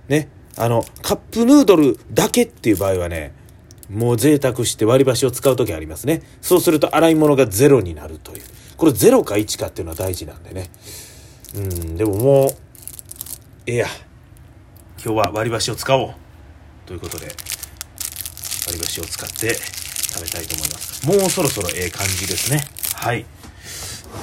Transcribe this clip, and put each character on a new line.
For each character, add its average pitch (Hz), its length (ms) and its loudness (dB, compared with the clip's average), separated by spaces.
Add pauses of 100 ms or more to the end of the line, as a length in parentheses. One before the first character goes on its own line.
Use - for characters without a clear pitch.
ね、 143 200 0 (280)
あ 113 120 0
の、 117 160 2 (180)
カ - 120 -2
ッ - 20 0 (140)
プ 233 140 0
ヌ 285 160 8
ー 254 40 6
ド 190 120 8
ル 143 220 4 (140)
だ 165 160 2
け 240 140 2
っ 233 80 4
て - 200 -2
い - 20 4
う 95 40 4
場 98 120 0
合 95 100 2
は 87 100 -2
ね、 78 240 -8 (560)
も 113 240 0
う 120 40 2
贅 143 220 4
沢 123 260 -2
し - 120 -4
て 110 80 0
割 131 200 6
り 131 60 4
箸 123 160 0
を 120 60 -2
使 - 160 0
う 127 80 4
時 101 180 0
あ 78 60 -8
り 78 60 -10
ま 80 100 -12
す - 100 -10
ね。 160 160 0 (180)
そ 180 180 2
う - 20 2
す 180 100 2
る 156 80 4
と - 160 2
洗 160 160 6
い 160 60 4
物 151 180 4
が 131 120 4
ゼ 110 220 4
ロ 135 120 8
に 87 140 -6
な 78 120 -14
る 80 120 -14
と - 180 -18
い - 20 -16
う。 - 40 -18 (340)
こ 165 100 2
れ 147 60 8
ゼ 120 180 6
ロ 247 140 6
か 101 120 -4
一 107 200 -2
か 92 100 -6
っ 80 60 -10
て - 80 -10
い - 20 -8
う - 40 -8
の 80 40 -10
は 82 60 -10
大 92 180 -4
事 82 120 -10
な 73 80 -16
ん - 100 -20
で 92 100 -16
ね。 92 160 -10 (840)
う - 20 -6
ん、 85 380 -6
で 104 80 0
も 98 120 0
も 135 300 4
う、 - 100 -2 (1120)
え 120 80 -4
え - 40 -2
や。 107 80 0 (1160)
今 113 100 -2
日 110 40 2
は 98 140 0
割 110 180 -2
り 117 40 -2
箸 113 160 -4
を 110 40 -6
使 135 220 2
お - 100 0
う。 - 80 -14 (720)
と 95 80 -14
い - 40 -12
う - 20 -12
こ 87 80 -12
と 82 100 -10
で、 78 80 -14
割 - 1500 -10
り - 60 -4
箸 - 160 -6
を 82 40 -8
使 - 220 -10
っ - 20 -10
て 113 260 -4
食 - 680 -10
べ - 80 -10
た 170 100 -8
い - 60 -10
と - 80 -10
思 - 100 -6
い - 40 -6
ま - 100 -10
す。 - 300 -12
も 196 80 4 (100)
う - 20 0
そ 185 140 -2
ろ 151 60 0
そ 104 120 -4
ろ 90 100 -6
え 90 160 -6
え 85 40 -8
感 - 160 -8
じ 95 220 -4
で 92 80 -4
す 113 160 -4
ね。 147 120 -2 (300)
は - 180 -4
い。 120 80 -4
い - 20 -12
や - 40 -18 (960)